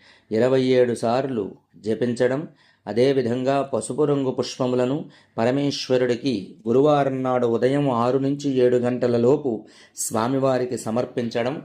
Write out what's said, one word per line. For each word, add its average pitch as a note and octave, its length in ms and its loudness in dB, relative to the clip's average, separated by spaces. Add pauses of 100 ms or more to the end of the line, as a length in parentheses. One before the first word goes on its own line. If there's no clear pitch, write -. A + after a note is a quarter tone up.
(300)
ఇరవై B2+ 320 2
ఏడు B2+ 320 4
సార్లు A#2 600 -2 (220)
జపించడం, B2 720 -2 (380)
అదేవిధంగా B2+ 760 0
పసుపు B2 400 -4
రంగు C#3+ 280 0
పుష్పములను B2+ 760 -2 (340)
పరమేశ్వరుడికి B2+ 1160 0 (140)
గురువారం C3+ 540 2
నాడు B2+ 240 0
ఉదయం C3 440 2
ఆరు B2 280 2
నుంచి C#3+ 320 -2
ఏడు B2+ 260 4
గంటల A#2+ 400 0
లోపు B2 500 0 (300)
స్వామివారికి B2+ 840 -2
సమర్పించడం, A#2+ 880 -4